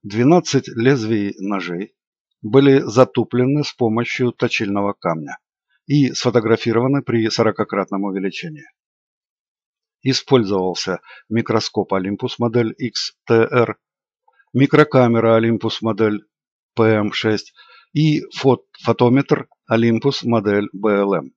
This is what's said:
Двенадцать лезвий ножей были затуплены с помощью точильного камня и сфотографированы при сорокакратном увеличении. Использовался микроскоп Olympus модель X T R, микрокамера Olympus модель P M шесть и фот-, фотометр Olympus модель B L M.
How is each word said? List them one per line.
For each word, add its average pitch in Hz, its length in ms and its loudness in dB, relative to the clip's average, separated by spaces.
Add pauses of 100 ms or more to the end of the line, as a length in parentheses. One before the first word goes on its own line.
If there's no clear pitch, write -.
Двенадцать 131 640 0
лезвий 110 680 -2
ножей 92 560 -8 (480)
были 135 380 4
затуплены 127 840 0
с - 100 -8
помощью 117 580 -2
точильного 101 640 -2
камня 80 440 -6 (500)
и 143 260 2
сфотографированы 117 880 0
при 117 280 -2
сорокакратном 101 760 -2
увеличении. 98 600 -8 (1400)
Использовался 95 1000 0 (260)
микроскоп 110 680 -4
Olympus 98 460 -6
модель 117 380 -2
X - 480 -10
T - 80 0
R, 113 440 2 (760)
микрокамера 123 840 4
Olympus 113 440 0
модель 107 420 0 (520)
P 117 80 2
M 107 280 2
шесть - 420 -4 (380)
и 151 300 2 (120)
фот-, - 340 0 (140)
фотометр 123 680 0 (200)
Olympus 117 540 0
модель 104 480 0
B 104 200 -4
L 98 220 0
M. 71 240 -6